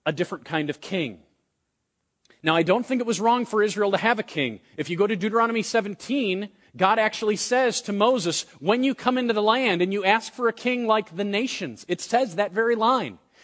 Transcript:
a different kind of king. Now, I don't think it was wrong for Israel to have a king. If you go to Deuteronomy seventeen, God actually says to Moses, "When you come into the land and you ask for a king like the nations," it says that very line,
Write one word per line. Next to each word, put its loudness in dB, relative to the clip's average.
a 0
different -4
kind -2
of -8
king. -6
Now, 4
I 4
don't 2
think -2
it -4
was 0
wrong 2
for 0
Israel 0
to 2
have 2
a -4
king. -4
If -6
you -2
go 4
to -2
Deuteronomy 0
seventeen, -2
God 4
actually 0
says 0
to -6
Moses, 2
"When 2
you 2
come -2
into 0
the 0
land 2
and 0
you -2
ask 2
for 0
a 0
king -4
like 0
the -4
nations," -4
it -4
says 0
that -2
very 0
line, 0